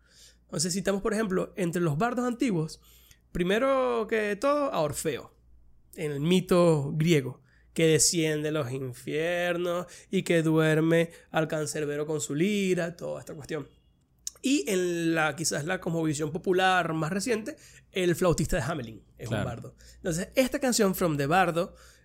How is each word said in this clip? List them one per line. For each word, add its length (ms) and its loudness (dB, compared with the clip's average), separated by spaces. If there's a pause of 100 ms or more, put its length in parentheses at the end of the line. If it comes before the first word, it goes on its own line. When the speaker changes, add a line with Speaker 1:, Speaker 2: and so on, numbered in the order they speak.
(440)
Speaker 1:
Entonces 280 -4
citamos, 300 -2
por 100 -2
ejemplo, 440 -2
entre 260 -2
los 160 0
bardos 260 0
antiguos, 560 -2 (520)
primero 760 0
que 280 -2
todo 360 0
a 80 -2
Orfeo, 540 -4 (600)
en 160 -4
el 80 -6
mito 720 4
griego, 480 2 (320)
que 140 4
desciende 600 2
a 40 -2
los 200 -2
infiernos 1120 -4 (240)
y 120 2
que 200 2
duerme 680 4 (200)
al 180 0
cancerbero 580 -4
con 140 -4
su 140 -6
lira, 600 0
toda 240 -8
esta 140 -14
cuestión. 340 -10 (720)
Y 300 2
en 460 0
la, 200 2
quizás 280 -4
la 160 -4
cosmovisión 520 -2
popular 600 2
más 180 -2
reciente, 440 -4 (340)
el 240 0
flautista 420 2
de 60 -2
Hamelin 400 -8 (160)
es 100 -12
Speaker 2:
Claro. 140 -2
Speaker 1:
un 60 -4
bardo. 260 -10 (220)
Entonces, 400 -4
esta 240 2
canción 340 2
From 220 0
the 100 -2
Bardo 480 0 (300)